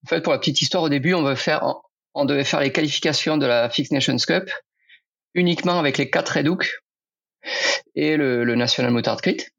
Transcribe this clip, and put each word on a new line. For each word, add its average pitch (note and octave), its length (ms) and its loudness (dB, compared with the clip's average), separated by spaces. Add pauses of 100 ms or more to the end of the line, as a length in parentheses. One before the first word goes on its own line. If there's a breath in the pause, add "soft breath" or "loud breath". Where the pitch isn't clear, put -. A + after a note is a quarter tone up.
En C#3 40 -20
fait, E3 140 0
pour E3 100 0
la C3+ 80 2
petite D3 220 0
histoire, E3+ 220 0
au D#3+ 60 0
début, C#3+ 240 2
on E3+ 100 2
veut C#3 120 0
faire, D#3 280 0
on, C3+ 120 -2 (380)
on C#3+ 120 0
devait C#3 200 2
faire D3 160 0
les C#3 100 0
qualifications D#3 680 0
de C#3 80 2
la A#2+ 240 2
Fix C3+ 220 -2
Nations C3+ 240 0
Cup - 340 -2 (840 soft breath)
uniquement F3 440 0
avec C#3+ 200 0
les C3+ 120 -2
quatre - 280 0
Redouks D#3 340 0 (1200 loud breath)
et D3+ 200 0
le, B2+ 300 0
le A#2+ 100 2
National A#2+ 380 2
Motard A#2 280 0
Crit. - 240 -2 (140)